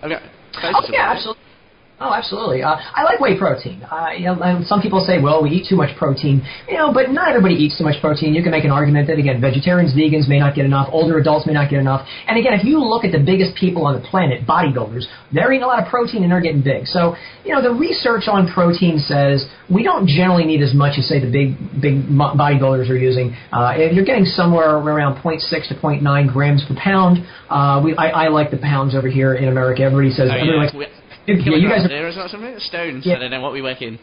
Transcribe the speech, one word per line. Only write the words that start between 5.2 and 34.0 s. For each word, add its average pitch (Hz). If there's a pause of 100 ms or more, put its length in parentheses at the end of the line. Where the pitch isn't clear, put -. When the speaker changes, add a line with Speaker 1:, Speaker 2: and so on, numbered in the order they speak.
Speaker 2:
"Well, 151
we 147
eat 185
too 190
much 151
protein." 139 (260)
You 392
know, 302
but 262
not 339
everybody 190
eats 151
too 175
much 147
protein. 151
You 165
can 175
make 156
an 143
argument 147
that, 156
again, 135
vegetarians, 135
vegans 151
may 143
not 143
get 139
enough, 135
older 160
adults 151
may 156
not 147
get 143
enough. 135 (200)
And 226
again, 240
if 185
you 302
look 226
at 180
the 156
biggest 180
people 175
on 143
the -
planet, 135
bodybuilders, 123 (260)
they're 190
eating 262
a 254
lot 226
of -
protein 233
and 175
they're 180
getting 147
big. 131
So, 170 (300)
you 339
know, 269
the 240
research 240
on 196
protein 170
says 143 (240)
we 190
don't 320
generally 175
need 156
as 127
much 143
as, 135
say, 139
the 123
big, 135 (260)
big 139
mo-, 143
bodybuilders 135
are 131
using. 127 (180)
Uh, 123
if 165
you're 196
getting 226
somewhere 170
around 147
point 160
six 156
to 135
point 147
nine 143
grams 143
per 139
pound, 185 (300)
uh, 139
we, 160
I, 160
I -
like 151
the -
pounds 139
over 131
here 131
in 131
America. 127
Everybody 135
says, 131
Speaker 1:
Oh, 131
Speaker 2:
everybody 151
Speaker 1:
yeah. 151
Speaker 2:
likes 147
Speaker 1:
We, 143 (400)
Speaker 2:
yeah, 202
you 160
guys 208
Speaker 1:
kilograms -
Speaker 2:
are -
Speaker 1:
there, 147
is 170
that 185
something? 226
Stones? 165
Speaker 2:
Yeah. 180
Speaker 1:
I 170
don't 123
know 131
what 139
we 135
work 127
in. 113